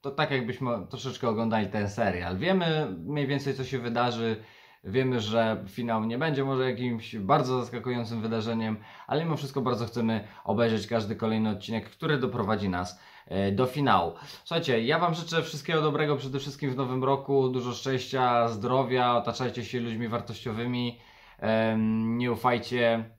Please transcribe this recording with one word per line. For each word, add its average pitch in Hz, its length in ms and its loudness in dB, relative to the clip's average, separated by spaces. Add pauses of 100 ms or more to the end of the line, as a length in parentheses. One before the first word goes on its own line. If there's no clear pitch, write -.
to 190 100 -6
tak, 147 200 0
jakbyśmy 120 580 -2
troszeczkę 120 400 -4
oglądali 110 380 2
ten 104 220 0
serial. 92 480 0
Wiemy 156 580 2 (100)
mniej 143 220 -2
więcej, 139 260 0
co 131 100 -4
się 127 160 -4
wydarzy, 117 640 0 (400)
wiemy, 127 360 2
że 110 480 2
finał 113 360 -2
nie 117 140 -2
będzie 143 260 0
może 131 260 2
jakimś 120 460 -4
bardzo 127 440 2
zaskakującym 117 640 -4
wydarzeniem, 110 560 -2 (300)
ale 151 160 0
mimo 156 140 0
wszystko 139 240 -4
bardzo 120 240 0
chcemy 113 420 0 (160)
obejrzeć 110 440 2
każdy 110 280 -2
kolejny 110 340 0
odcinek, 104 400 -4
który 151 280 -2
doprowadzi 101 520 0
nas, 90 300 -4 (280)
e, 98 240 0
do 110 140 4
finału. 110 480 2 (300)
Słuchajcie, 131 400 0
ja 151 160 2
wam 170 140 2
życzę 165 280 -2
wszystkiego 156 400 -2
dobrego 147 340 2
przede 135 240 -4
wszystkim 139 320 -4
w 123 40 -4
nowym 131 280 0
roku, 135 460 4
dużo 123 240 -2
szczęścia, 127 720 2
zdrowia, 123 720 2
otaczajcie 117 480 -2
się 123 140 -4
ludźmi 117 280 -4
wartościowymi, 120 920 -4 (400)
em, 110 800 2
nie 123 140 0
ufajcie 117 880 0